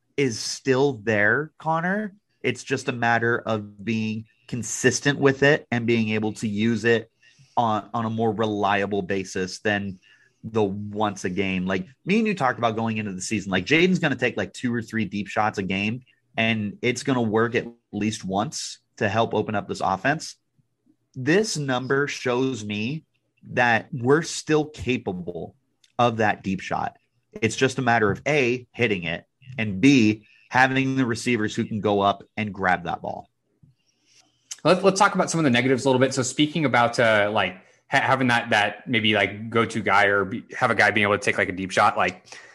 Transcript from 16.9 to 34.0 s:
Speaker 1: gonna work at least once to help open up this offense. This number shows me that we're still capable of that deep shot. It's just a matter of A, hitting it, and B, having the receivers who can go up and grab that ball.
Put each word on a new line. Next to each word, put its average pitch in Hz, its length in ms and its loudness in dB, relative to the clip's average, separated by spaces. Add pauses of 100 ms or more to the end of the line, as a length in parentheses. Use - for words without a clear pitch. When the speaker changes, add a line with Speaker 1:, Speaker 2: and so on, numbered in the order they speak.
Speaker 1:
gonna 131 180 0
work 113 340 0
at 113 100 0 (260)
least 107 320 -4
once 101 560 -6 (180)
to 110 120 0
help 110 240 0
open 107 220 -2
up 101 120 -4
this - 140 -6
offense. 127 540 -2 (800)
This 165 420 0
number 135 500 -2
shows 127 560 -2
me 107 420 -6 (480)
that 120 380 2
we're 135 300 4
still 156 440 -2
capable 90 880 -6 (420)
of 120 200 4
that 104 260 0
deep 95 180 -4
shot. 76 360 -6 (440)
It's 110 140 0
just 131 240 0
a - 20 -4
matter 117 300 2
of 92 160 -4
A, 127 440 0
hitting 104 340 -2
it, 85 200 -6 (320)
and 104 240 -4
B, 113 460 4 (220)
having 131 460 2
the 131 100 2
receivers 113 500 0
who 117 100 -2
can 107 160 -6
go 104 200 2
up 98 220 2 (140)
and 104 160 -4
grab 90 300 0
that 82 180 -6
ball. - 280 -12 (1300)